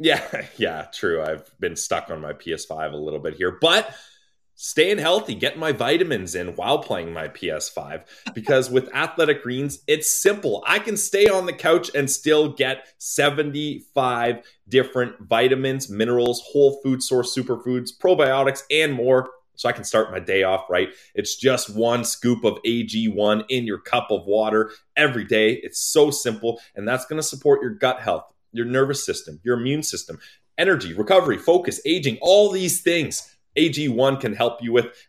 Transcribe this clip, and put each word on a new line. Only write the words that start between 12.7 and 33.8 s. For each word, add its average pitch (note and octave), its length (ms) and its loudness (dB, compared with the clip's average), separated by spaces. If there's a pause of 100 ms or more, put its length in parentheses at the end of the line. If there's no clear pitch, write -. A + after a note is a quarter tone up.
seventy-five C#3 1500 -2 (240)
different B2 500 2
vitamins, C3 720 2
minerals, A#2+ 560 0
whole C#3 380 4
food B2+ 200 0
source B2 320 0
superfoods, B2+ 640 -4
probiotics, C#3 720 2
and D3+ 220 2
more. B2+ 380 2 (260)
So - 100 -4
I B2 60 2
can G#2+ 120 -10
start A2 280 0
my F#2 80 -6
day F#2+ 220 2
off F#2 260 0
right. F#2 220 0 (240)
It's G#2 220 -4
just B2 380 0
one A#2 300 2
scoop A#2 400 0
of G#2 220 2
A A#2 160 0
G A2+ 260 -2
one G#2 400 2
in B2 160 -2
your G#2 140 -6
cup - 320 -4
of G#2 160 -2
water G#2+ 460 2 (220)
every C3 300 0
day. A2 380 4
It's - 180 -10
so D3+ 300 4
simple, A2+ 500 -4 (140)
and G2+ 120 -10
that's B2+ 200 -4
gonna D#3 160 -6
support C#3 400 2
your B2 100 -4
gut B2+ 280 0
health, G2 260 -4 (260)
your A#2 140 -4
nervous C3+ 400 0
system, D#2+ 360 -8
your A#2+ 160 0
immune C#3 260 -2
system, - 340 -10 (400)
energy, D#3+ 340 0
recovery, G#2+ 460 2
focus, F3 480 2
aging, D3 340 -2
all G3 300 6
these F#3 320 -2
things. - 520 -2 (220)
A D#3+ 120 4
G D3 200 -4